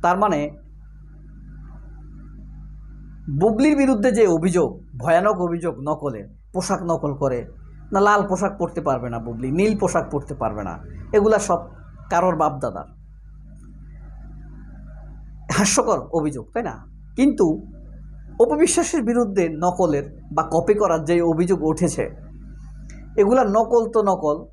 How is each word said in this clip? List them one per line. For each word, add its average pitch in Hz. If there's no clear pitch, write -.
তার 175
মানে 156
বুবলির 220
বিরুদ্ধে 254
যে 214
অভিযোগ, 170
ভয়ানক 175
অভিযোগ 170
নকলের, 143
পোশাক 185
নকল 160
করে, 131
না 196
লাল 202
পোশাক 190
পরতে 175
পারবে 127
না 117
বুবলি, 117
নীল 196
পোশাক 175
পরতে 143
পারবে 107
না, 85
এগুলা 214
সব 180
কারোর 175
বাপদাদার। 135
হাস্যকর 202
অভিযোগ, 147
তাই 233
না? 120
কিন্তু 247
অপু 294
বিশ্বাসের 330
বিরুদ্ধে 208
নকলের 160
বা 160
কপি 175
করার 170
যে 170
অভিযোগ 170
উঠেছে, 156
এগুলা 233
নকল 226
তো 220
নকল 180